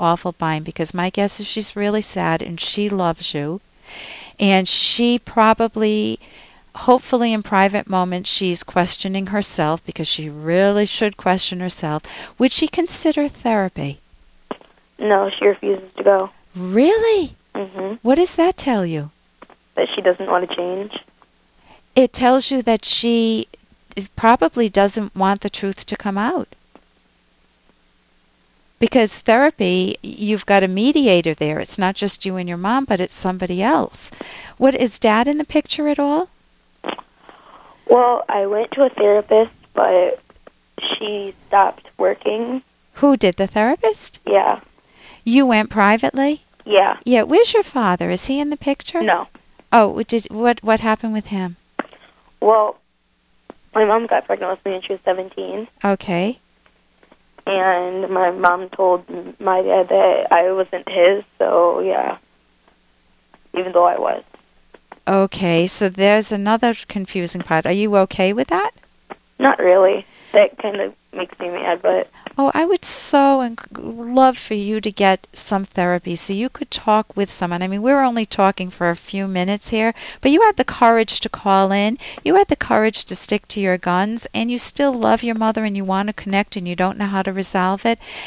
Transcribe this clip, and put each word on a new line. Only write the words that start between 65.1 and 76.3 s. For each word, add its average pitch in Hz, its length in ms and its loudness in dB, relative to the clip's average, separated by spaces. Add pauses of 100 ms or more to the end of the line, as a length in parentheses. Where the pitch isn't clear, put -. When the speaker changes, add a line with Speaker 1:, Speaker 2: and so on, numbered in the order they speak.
Speaker 1:
so 196 220 -2
there's 202 440 2
another 220 420 0 (120)
confusing 185 540 -6
part. 165 240 0
Are 170 80 0
you 202 240 2
okay 190 380 2
with 247 140 -2
that? 403 240 0 (680)
Speaker 2:
Not 269 200 4
really. 190 460 4 (280)
That 208 260 4
kind 208 200 -6
of 196 160 -6 (200)
makes 185 240 -10
me 185 100 -8
mad, 175 320 -4
but 185 300 -2 (280)
Speaker 1:
Oh, 277 160 2
I 320 100 0
would 359 180 0
so 277 580 2
enc-, 233 260 -8 (100)
love 247 640 0
for - 160 -8
you 208 260 -2
to 208 100 -4
get 190 440 2
some 196 300 -4
therapy 175 520 -2
so - 160 -6